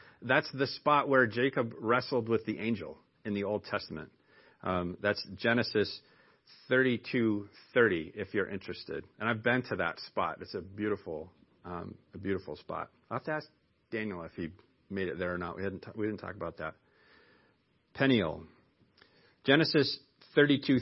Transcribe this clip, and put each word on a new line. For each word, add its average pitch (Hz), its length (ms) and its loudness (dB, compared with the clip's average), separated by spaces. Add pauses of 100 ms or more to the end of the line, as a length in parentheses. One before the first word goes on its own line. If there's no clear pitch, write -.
(200)
that's 135 320 2
the 135 140 0
spot 143 420 2
where 131 180 6
Jacob 120 540 0
wrestled 120 480 2
with 113 160 2
the 110 140 -4
angel 90 400 -4 (260)
in 107 100 -2
the 101 100 0
Old 101 200 -2
Testament. 78 460 -6 (520)
Um, 90 380 -2
that's 101 260 0 (100)
Genesis 117 640 0 (680)
thirty-two 120 800 2 (240)
thirty, 95 420 4
if 101 200 -8
you're 101 140 0
interested. - 560 -10 (140)
And 107 100 -2
I've 117 140 -2
been 123 280 2
to 104 60 -4
that 85 240 -2
spot. 85 400 -4
It's 90 140 -12
a 98 60 -6
beautiful, 95 720 -6 (320)
um, 90 320 -10 (180)
a 95 40 -12
beautiful 90 380 -4
spot. 82 340 -8 (200)
I'll 117 60 -4
have 131 80 -6
to 160 80 -6
ask 151 160 -6 (420)
Daniel 107 320 -6
if 80 140 -12
he 87 120 -4 (420)
made 95 180 -2
it 73 100 -6
there 90 160 -2
or 87 40 -4
not. 87 180 -6
We 95 80 -8
hadn't 92 160 -6
ta-, 98 140 -16
we 107 120 -2
didn't 107 140 -4
talk 92 140 -10
about 85 240 -8
that. 80 160 -8 (1200)
Peniel. 95 500 2 (1000)
Genesis 143 540 4 (360)
thirty-two 139 480 6